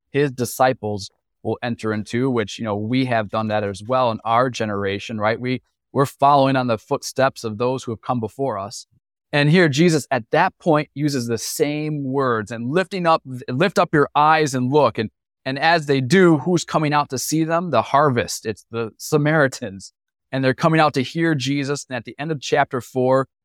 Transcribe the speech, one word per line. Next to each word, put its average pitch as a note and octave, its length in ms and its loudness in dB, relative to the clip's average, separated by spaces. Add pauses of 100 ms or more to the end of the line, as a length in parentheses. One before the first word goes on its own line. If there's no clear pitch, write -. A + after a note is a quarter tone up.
his C#3 240 0
disciples A#2 800 -2 (320)
will A2 200 -4
enter A2+ 300 -4
into, A#2+ 380 -2
which, A2 280 -4
you A#2 60 -8
know, G#2 120 -2
we A#2+ 280 -2
have A2+ 240 -2
done A2 200 -4
that G#2+ 140 0
as G2+ 240 -6
well B2+ 240 0
in A2 140 -6
our A#2 240 2
generation, G#2 720 -4
right? G#2+ 180 0
We, B2 220 -4 (320)
we're C3+ 140 2
following C3+ 500 4
on B2+ 120 0
the A2 100 0
footsteps - 640 -4
of G#2+ 140 -6
those B2 260 -2
who B2 80 -6
have G#2 80 -8
come B2+ 200 -4
before A2+ 380 -6
us. - 280 -12 (460)
And D3 160 2
here E3+ 200 6
Jesus D#3 420 2
at B2 220 -2
that F3 260 2
point D3+ 360 0
uses C#3 340 -2
the A#2 100 -2
same D3+ 640 -4
words C3 480 -2
and A#2+ 220 -6
lifting F3+ 340 -2
up, D#3+ 160 2 (260)
"Lift D#3 300 0
up F3 160 2
your C#3+ 220 4
eyes D3+ 400 4
and B2+ 160 0
look." C3+ 260 4
And, G#2+ 100 -4 (360)
and C3 120 -6
as D#3+ 300 2
they C#3 140 2
do, E3 380 6
who's E3+ 260 0
coming D3+ 280 0
out D3 180 0
to C3 80 -6
see D#3+ 260 -2
them? E3 260 -2
The A#2+ 100 4
harvest. C3 640 0
It's - 280 -8
the A#2 240 -6
Samaritans. C#3+ 960 -2 (400)
And C3+ 100 -2
they're C3 100 2
coming D#3+ 280 2
out D3+ 140 2
to C3+ 80 0
hear E3 340 -2
Jesus. C#3 520 -4
And B2+ 80 -8
at A2+ 100 -10
the - 120 -16
end D#3+ 140 -6
of C3+ 80 -6
chapter C#3 400 0
four, B2+ 480 0 (160)